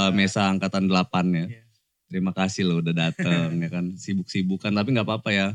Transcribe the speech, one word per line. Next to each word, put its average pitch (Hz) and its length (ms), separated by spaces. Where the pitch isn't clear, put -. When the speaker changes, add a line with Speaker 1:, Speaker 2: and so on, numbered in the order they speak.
Speaker 1:
Ya. 95 100
Speaker 2:
Mesa 98 340
Angkatan 95 380
delapan 90 460
ya. 85 160
Speaker 1:
Iya. 113 140
Speaker 2:
Terima 92 240
kasih 95 340
loh 85 160
udah 82 140
datang 82 640
Speaker 1:
<laughs> 85 60
Speaker 2:
ya 82 80
kan, 90 260
sibuk-sibukan 95 720
tapi 104 240
nggak 117 100
apa-apa 110 280
ya. 98 240